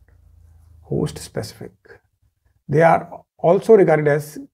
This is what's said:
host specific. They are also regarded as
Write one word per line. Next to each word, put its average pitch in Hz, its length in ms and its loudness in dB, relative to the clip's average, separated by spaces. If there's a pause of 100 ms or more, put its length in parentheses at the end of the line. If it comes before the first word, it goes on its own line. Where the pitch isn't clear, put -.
(800)
host - 380 -6
specific. - 540 -14 (920)
They 151 140 0
are - 420 0 (140)
also 196 380 2
regarded 185 320 4
as 147 320 -4 (140)